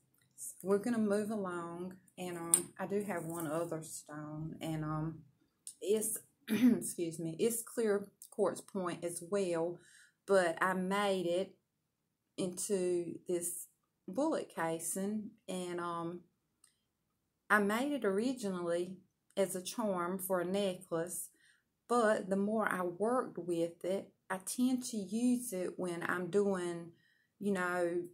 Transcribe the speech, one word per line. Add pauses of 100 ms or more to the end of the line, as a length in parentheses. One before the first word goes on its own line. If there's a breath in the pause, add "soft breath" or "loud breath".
(600)
We're
gonna
move
along, (220)
and,
um,
I
do
have
one
other
stone,
and,
um, (580)
it's, (160)
<clears throat>
excuse
me,
it's
clear (220)
quartz
point
as
well, (460 loud breath)
but
I
made
it (760)
into
this (400)
bullet
casing, (180)
and,
um, (1300 soft breath)
I
made
it
originally (400)
as
a
charm
for
a
necklace, (580 soft breath)
but
the
more
I
worked
with
it, (200)
I
tend
to
use
it
when
I'm
doing, (480 soft breath)
you
know, (100)